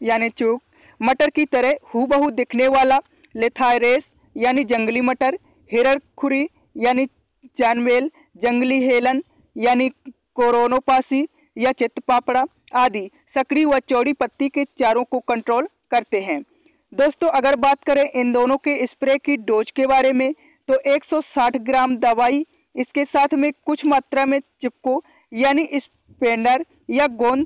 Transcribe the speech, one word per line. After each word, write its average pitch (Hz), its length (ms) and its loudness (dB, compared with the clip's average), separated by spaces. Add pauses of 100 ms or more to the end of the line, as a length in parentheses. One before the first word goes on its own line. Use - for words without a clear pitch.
यानी 226 280 -2
चूक, 226 320 -2 (400)
मटर 262 280 0
की 302 180 0
तरह 262 300 0 (160)
हूबहू 277 380 0
दिखने 247 360 -2
वाला 269 320 4 (360)
लेथायरेस 240 800 0 (220)
यानी 254 300 0
जंगली 226 360 -2
मटर, 254 360 0 (320)
हिररखुरी 269 800 -2 (300)
यानी 247 280 0 (520)
चानवेल, 240 520 0 (280)
जंगली 247 440 0
हेलन 254 420 0 (320)
यानी 247 340 0 (460)
कोरोनोपासी 254 920 0 (300)
या 247 160 0
चितपापड़ा 247 720 -2 (300)
आदि 214 340 0 (200)
सकड़ी 285 360 0
व 277 160 2
चौड़ी 254 340 0
पत्ती 269 340 -4
के 277 200 -4
चारों 233 340 0
को 254 180 -6
control 233 460 -2 (240)
करते 220 300 -2
हैं। 165 200 -6 (500)
दोस्तों, 294 380 0
अगर 277 280 2
बात 277 260 0
करें 277 280 2
इन 247 220 -2
दोनों 247 240 2
के 277 300 -2
स्प्रे 269 300 -2
की 285 200 -2
डोज 220 340 -2
के 269 160 0
बारे 262 260 2
में 262 200 0 (340)
तो 262 80 2 (100)
एक 285 180 0
सौ 311 180 -2
साठ 247 380 -2
ग्राम 254 380 0
दवाई, 240 480 0 (300)
इसके 277 300 -4
साथ 285 280 0
में 294 180 0 (140)
कुछ 294 200 -2
मात्रा 277 400 0
में 277 140 0 (220)
चिपको 262 420 -4 (280)
यानी 269 440 0
स्पेंडर 247 880 -2 (240)
या 269 200 2
गोंद 240 360 0